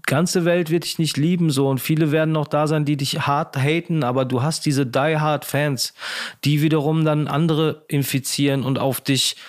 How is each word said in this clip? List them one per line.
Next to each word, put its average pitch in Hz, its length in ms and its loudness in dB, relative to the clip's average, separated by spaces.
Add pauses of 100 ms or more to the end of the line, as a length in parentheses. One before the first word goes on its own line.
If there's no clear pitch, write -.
ganze 170 400 2
Welt 170 240 2
wird 170 140 0
dich - 160 -6
nicht 156 180 0
lieben, 170 320 2
so, 139 200 2
und 135 100 0
viele 160 320 0
werden 156 200 2
noch 156 160 0
da 151 200 0
sein, 151 180 0
die 147 120 0
dich 139 280 -2
hart 147 320 -2
haten, 156 460 0
aber 127 220 0
du 123 180 -2
hast 156 200 -2
diese 139 220 0
die-hard 151 580 0
Fans, 139 520 -2 (500)
die 143 160 2
wiederum 156 420 2
dann 151 240 2
andere 156 600 0
infizieren 139 760 0
und 135 140 0
auf 127 240 -2
dich - 360 -2 (120)